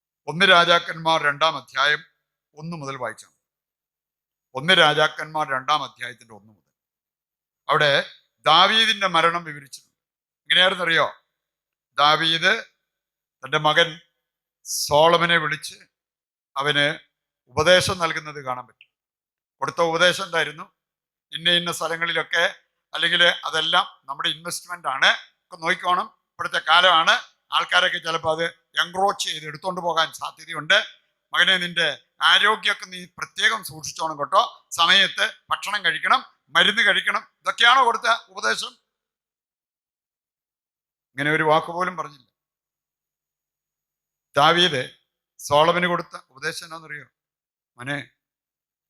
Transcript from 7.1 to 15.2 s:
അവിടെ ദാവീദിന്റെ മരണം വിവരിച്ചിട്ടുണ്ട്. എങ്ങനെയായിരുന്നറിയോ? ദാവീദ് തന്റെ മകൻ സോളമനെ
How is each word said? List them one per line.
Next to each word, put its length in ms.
അവിടെ 400
ദാവീദിന്റെ 600
മരണം 360
വിവരിച്ചിട്ടുണ്ട്. 520
എങ്ങനെയായിരുന്നറിയോ? 680
ദാവീദ് 680
തന്റെ 120
മകൻ 420
സോളമനെ 760